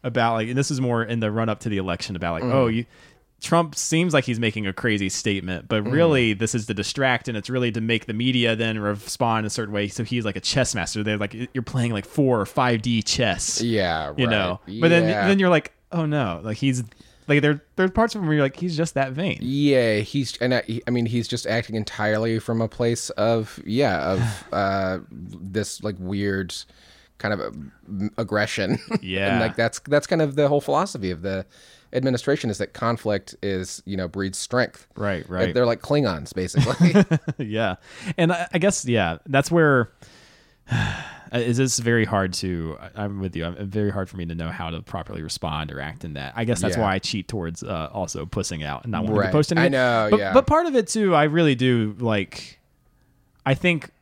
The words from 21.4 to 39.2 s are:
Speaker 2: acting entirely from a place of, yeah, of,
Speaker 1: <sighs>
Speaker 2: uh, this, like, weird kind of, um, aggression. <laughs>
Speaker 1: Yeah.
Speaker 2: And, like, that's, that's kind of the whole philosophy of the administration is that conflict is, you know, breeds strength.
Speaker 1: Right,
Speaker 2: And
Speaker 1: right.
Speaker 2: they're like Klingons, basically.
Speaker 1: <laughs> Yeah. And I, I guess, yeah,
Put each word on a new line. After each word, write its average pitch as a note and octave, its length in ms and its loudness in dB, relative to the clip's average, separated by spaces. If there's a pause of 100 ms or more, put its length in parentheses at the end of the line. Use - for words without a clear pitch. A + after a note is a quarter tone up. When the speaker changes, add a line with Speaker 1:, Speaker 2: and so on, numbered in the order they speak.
Speaker 2:
acting A2 300 -2
entirely A2 640 0
from A2+ 220 -2
a A2+ 80 0
place A#2+ 420 -2
of, A2 540 0
yeah, G#2+ 340 0 (140)
of, G#2 340 -2
Speaker 1:
<sighs> - 60 -10
Speaker 2:
uh, G2 460 -2 (120)
this, F#2 720 -8
like, G#2 160 -4
weird G2 560 -4 (640)
kind G#2+ 160 -2
of, E2+ 60 -6
um, D2+ 760 -8
aggression. G#2 640 -2 (100)
<laughs> A3 120 -2
Speaker 1:
Yeah. F#2+ 320 -2
Speaker 2:
And, F#2+ 80 4
like, A2 160 0
that's, A#2 240 0
that's C#3+ 260 0
kind E3 160 2
of C#3+ 120 -2
the D3 120 4
whole D3 140 4
philosophy C#3+ 500 -2
of D#2+ 100 -6
the F#2+ 240 -4 (480)
administration C3 560 0
is G2+ 100 -4
that - 140 -6
conflict A2+ 680 -2
is, F#2 440 -4
you F#2+ 120 -6
know, F#2 100 -4
breeds F#2+ 300 -4
strength. - 580 -4
Speaker 1:
Right, G2 280 -4
Speaker 2:
And - 60 -16
Speaker 1:
right. F2+ 240 0
Speaker 2:
they're B2 120 4
like A#2 160 0
Klingons, G#2+ 520 0
basically. B2+ 600 2 (440)
Speaker 1:
<laughs> C3 80 -4
Yeah. G#2+ 300 -2 (420)
And E3+ 140 4
I, E3+ 220 -2
I F#3 60 2
guess, F#3+ 260 2
yeah, G2 400 2